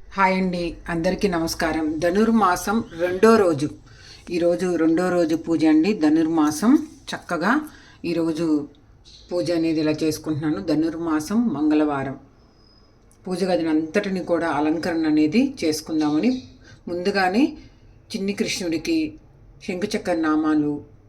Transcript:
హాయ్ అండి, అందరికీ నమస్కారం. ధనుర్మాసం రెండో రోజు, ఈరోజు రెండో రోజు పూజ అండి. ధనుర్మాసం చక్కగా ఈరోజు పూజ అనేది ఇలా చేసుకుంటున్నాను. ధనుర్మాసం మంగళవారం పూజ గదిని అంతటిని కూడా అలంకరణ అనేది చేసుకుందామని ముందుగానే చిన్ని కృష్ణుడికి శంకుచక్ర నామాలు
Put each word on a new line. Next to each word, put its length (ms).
హాయ్ 180
అండి, 380
అందరికీ 380
నమస్కారం. 680
ధనుర్మాసం 840
రెండో 360
రోజు, 340
ఈరోజు 440
రెండో 340
రోజు 260
పూజ 300
అండి. 280
ధనుర్మాసం 840
చక్కగా 500
ఈరోజు 640
పూజ 200
అనేది 300
ఇలా 100
చేసుకుంటున్నాను. 720
ధనుర్మాసం 880
మంగళవారం 600
పూజ 160
గదిని 260
అంతటిని 500
కూడా 280
అలంకరణ 600
అనేది 460
చేసుకుందామని 760
ముందుగానే 680
చిన్ని 180
కృష్ణుడికి 800
శంకుచక్ర 460
నామాలు 760